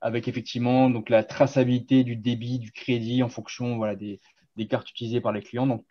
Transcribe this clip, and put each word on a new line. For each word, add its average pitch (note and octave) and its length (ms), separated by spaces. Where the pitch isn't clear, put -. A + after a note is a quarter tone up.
avec A#2 260
effectivement B2+ 640
donc, A#2 200
la A2 140
traçabilité B2+ 800
du A#2+ 140
débit, A#2+ 420
du A2 140
crédit B2 500
en A#2 60
fonction, A#2+ 480
voilà, G#2+ 180
des, G2+ 240
des A2 100
cartes - 220
utilisées A#2+ 320
par A2+ 100
les G#2 100
clients. B2 260
Donc A#2 240